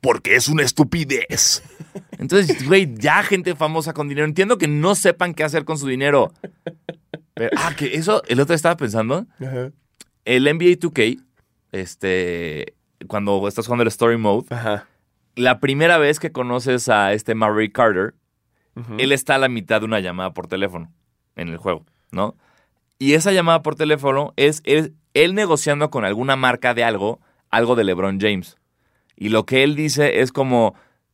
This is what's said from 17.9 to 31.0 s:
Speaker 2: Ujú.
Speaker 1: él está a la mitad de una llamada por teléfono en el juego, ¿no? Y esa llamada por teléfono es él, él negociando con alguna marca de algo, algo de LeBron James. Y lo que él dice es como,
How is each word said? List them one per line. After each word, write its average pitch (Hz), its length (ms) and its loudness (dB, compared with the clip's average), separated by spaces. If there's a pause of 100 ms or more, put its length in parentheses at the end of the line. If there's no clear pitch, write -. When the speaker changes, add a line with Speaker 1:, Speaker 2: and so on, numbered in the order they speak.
Speaker 2:
Ujú. 117 240 -14
Speaker 1:
él 135 140 0
está 139 220 0
a 135 40 2
la 135 120 2
mitad 110 300 -2
de 107 60 -6
una 110 140 -2
llamada 92 320 -6
por 87 140 -12
teléfono 90 440 -6 (460)
en 85 120 -10
el 82 100 -12
juego, 87 260 -4 (260)
¿no? 95 260 -6 (600)
Y 139 160 2
esa 165 180 2
llamada 165 300 2
por 151 120 -4
teléfono 147 640 0
es 151 280 2
él, 151 300 0 (180)
él 165 220 4
negociando 151 560 0
con 123 140 -4
alguna 117 320 0
marca 127 380 0
de 117 100 0
algo, 107 360 -2 (300)
algo 117 260 2
de 113 80 2
LeBron 95 360 0
James. 101 360 -2 (600)
Y 104 120 -8
lo 110 180 2
que 131 160 2
él 147 140 2
dice 143 440 0
es 127 120 0
como, 123 420 2 (400)